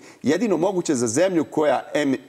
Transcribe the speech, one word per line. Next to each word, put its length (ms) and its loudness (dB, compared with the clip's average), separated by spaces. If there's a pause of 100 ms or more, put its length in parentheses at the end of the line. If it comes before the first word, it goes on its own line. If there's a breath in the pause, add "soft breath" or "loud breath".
(240 loud breath)
jedino 340 0
moguće 380 0
za 120 0
zemlju 360 2
koja 400 0 (100)
em 220 0 (140)